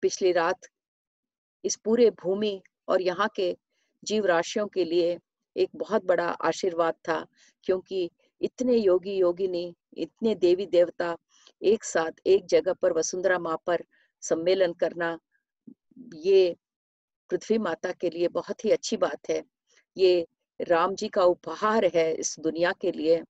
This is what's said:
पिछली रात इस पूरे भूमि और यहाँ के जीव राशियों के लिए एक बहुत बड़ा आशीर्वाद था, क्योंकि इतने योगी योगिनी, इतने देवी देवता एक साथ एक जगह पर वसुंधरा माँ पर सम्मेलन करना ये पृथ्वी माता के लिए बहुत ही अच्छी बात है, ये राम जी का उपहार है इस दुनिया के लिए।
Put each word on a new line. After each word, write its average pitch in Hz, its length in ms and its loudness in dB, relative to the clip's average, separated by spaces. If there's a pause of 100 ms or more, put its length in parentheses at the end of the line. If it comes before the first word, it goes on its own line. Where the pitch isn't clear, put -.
पिछली 190 300 0
रात 175 300 0 (1040)
इस - 100 -4
पूरे 226 340 4
भूमि 196 540 -4 (240)
और 185 140 2
यहाँ 185 340 -2
के 180 220 -2 (460)
जीव 208 220 -2
राशियों 175 420 0
के 180 180 -2
लिए 170 340 0 (380)
एक 185 180 0
बहुत 214 300 -4
बड़ा 175 220 0
आशीर्वाद 165 680 -2
था, 165 340 -6 (360)
क्योंकि 185 480 -4 (300)
इतने 254 340 0
योगी 196 420 2
योगिनी, 175 580 0 (180)
इतने 214 420 -4
देवी 180 300 2
देवता 170 520 0 (440)
एक 214 220 2
साथ 165 280 -2 (160)
एक 185 180 4
जगह 170 280 2
पर 180 200 0
वसुंधरा 180 460 0
माँ 165 260 -4
पर 170 180 0 (380)
सम्मेलन 175 520 0
करना 170 460 -4 (960)
ये 185 440 4 (720)
पृथ्वी 185 280 -2
माता 185 340 -4
के 175 180 -4
लिए 170 180 -2
बहुत 170 380 -6
ही 214 60 2
अच्छी 185 260 -2
बात 156 320 -4
है, 160 140 -2 (540)
ये 180 300 4 (340)
राम 175 340 0
जी 208 120 -8
का 175 160 0
उपहार 185 640 0
है 165 300 2
इस - 240 -8
दुनिया 160 320 -2
के 196 200 -4
लिए। 160 380 0